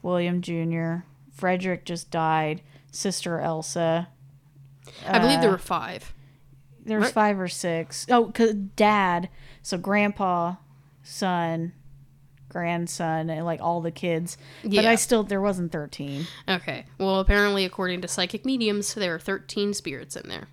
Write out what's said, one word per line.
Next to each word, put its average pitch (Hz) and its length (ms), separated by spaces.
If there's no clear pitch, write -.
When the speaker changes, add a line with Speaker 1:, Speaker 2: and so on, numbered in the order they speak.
Speaker 1:
William 175 400
Junior, 165 600
Frederick 180 500
just 170 280
died, 160 500
Sister 175 480
Elsa. 165 720
Speaker 2:
I 202 100
believe 254 240
there 226 80
Speaker 1:
Uh, 190 40
Speaker 2:
were 175 40
five. - 560
Speaker 1:
there 220 140
was 220 80
Speaker 2:
Right. - 80
Speaker 1:
five 208 240
or 185 80
six. 165 600
Oh, 240 180
'cause 226 280
Dad, 196 760
so 185 160
Grandpa, 190 760
son, 170 720
grandson, 170 800
and, 160 160
like, 165 160
all 170 200
the 165 100
kids. 170 460
But 202 80
Speaker 2:
Yeah. 220 200
Speaker 1:
I 226 40
still, 220 280
there 196 180
wasn't 185 320
thirteen. 143 520
Speaker 2:
Okay. 170 380
Well, 190 220
apparently, 202 460
according 180 360
to 170 60
psychic 185 380
mediums, 214 480
there 180 220
are 165 40
thirteen 202 540
spirits 139 420
in - 140
there. - 240